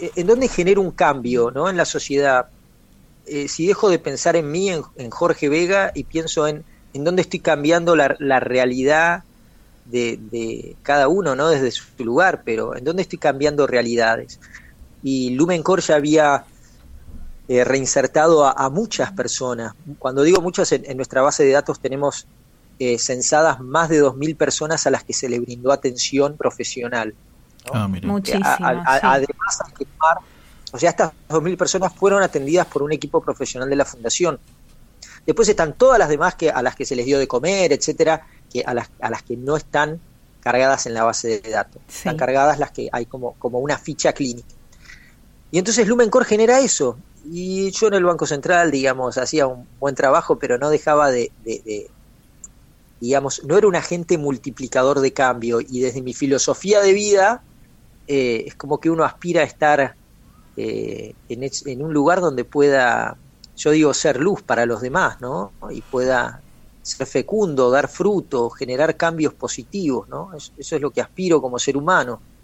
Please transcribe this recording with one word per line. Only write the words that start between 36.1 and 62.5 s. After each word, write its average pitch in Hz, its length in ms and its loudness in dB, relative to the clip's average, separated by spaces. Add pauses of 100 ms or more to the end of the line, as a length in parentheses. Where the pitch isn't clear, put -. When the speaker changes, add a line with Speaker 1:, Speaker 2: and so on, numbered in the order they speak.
Speaker 1:
que, 151 160 0
a 127 100 -2
las 123 140 -2
que 131 100 -8
se 135 100 -6
les 123 120 -4
dio 139 100 4
de 135 100 0
comer, 170 460 0
etcétera, 156 540 0 (240)
que 123 120 -4
a 123 120 -6
las, 117 140 -6 (120)
a 123 80 -4
las 113 140 -8
que 117 120 -8
no 131 220 -2
están 151 420 -2 (420)
cargadas 131 440 2
en 120 80 -6
la 113 100 0
base 113 360 0
de 113 100 -12
datos. 107 380 -4
Speaker 3:
Sí. - 100 -20
Speaker 1:
Están 127 200 -6
cargadas 135 420 2
las 143 100 -2
que - 220 -10
hay 117 160 -6
como, 127 260 -10
como 123 240 -6
una 139 220 -4
ficha - 340 -2
clínica. 120 340 -8 (1040)
Y 156 60 -2
entonces 202 300 2
Lumen 233 240 2
Core 240 140 4
genera 226 340 4
eso. 131 380 0 (280)
Y 185 460 -4
yo 220 160 0
en 202 80 2
el 185 100 2
Banco 160 200 2
Central, 156 460 2
digamos, 131 460 -2
hacía 135 300 0
un 127 200 -10 (120)
buen 139 160 -2
trabajo, 143 440 2
pero 123 180 -2
no 143 120 -2
dejaba 147 420 2
de, 120 200 -2 (120)
de, 110 220 -8
de, 104 240 -10 (1120)
digamos, 135 420 -2
no 156 140 0
era 208 100 6
un 180 80 4
agente 175 420 -2
multiplicador 135 800 -2
de 135 140 2
cambio. 120 480 0
Y 123 200 -8
desde 127 200 -4
mi 127 120 -10
filosofía 147 680 0
de 196 120 6
vida, 208 500 2 (640)
eh, 127 400 0
es - 80 -16
como 143 240 -4
que 160 100 0
uno 160 140 2
aspira 165 380 0
a - 20 2
estar, 139 520 2 (600)
eh, 110 580 -8 (140)
en, 123 220 -8 (160)
en 131 180 -10
un 160 100 -6
lugar 160 280 2
donde 131 240 0
pueda, 123 720 2 (400)